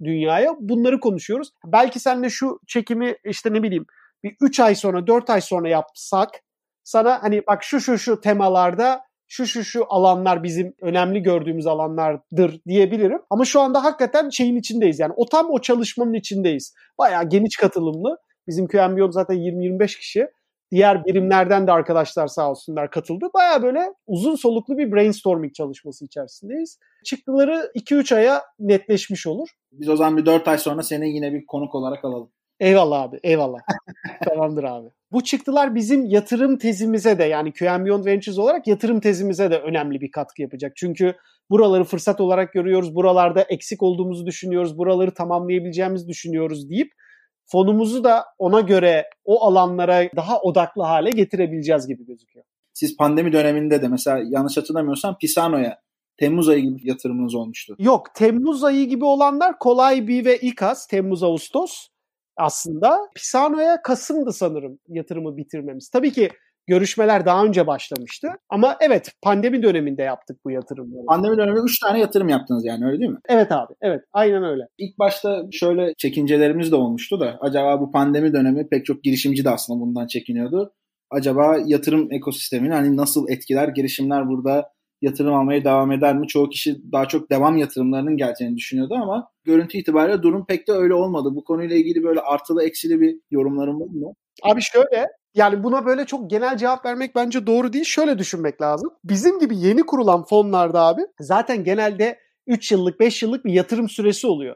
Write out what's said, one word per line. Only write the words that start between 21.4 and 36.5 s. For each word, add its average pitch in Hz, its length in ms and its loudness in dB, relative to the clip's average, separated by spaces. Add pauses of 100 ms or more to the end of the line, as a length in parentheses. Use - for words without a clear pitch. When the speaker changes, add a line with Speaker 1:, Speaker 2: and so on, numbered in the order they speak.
Speaker 1:
de 185 40 6
arkadaşlar 165 560 0
sağ 147 220 -4
olsunlar 147 420 -8
katıldı. 175 420 -6
Bayağı 349 300 4
böyle 320 300 -2 (140)
uzun 220 280 -2
soluklu 240 420 -2
bir 269 140 -2
brainstorming 202 600 0
çalışması 143 520 -12
içerisindeyiz. 202 760 -12 (260)
Çıktıları 277 680 0
iki 285 220 -2
üç 277 160 2
aya 254 300 4 (180)
netleşmiş 202 680 0
olur. 214 220 -6 (220)
Speaker 2:
Biz 147 180 -6
o 156 60 2
zaman 156 220 2
bir 156 80 2
dört 160 220 4
ay 156 100 2
sonra 151 260 -4
seni 151 320 -4
yine 147 180 -6
bir 147 120 -8
konuk 143 300 -8
olarak 131 300 -6
alalım. 123 240 -8 (300)
Speaker 1:
Eyvallah 180 420 4
abi, 127 220 -10
eyvallah. 147 360 0 (320)
<laughs> - 380 -14
Tamamdır 156 340 -2
abi. 120 240 -10 (240)
Bu 240 120 0
çıktılar 269 520 0
bizim 240 300 2
yatırım 240 520 2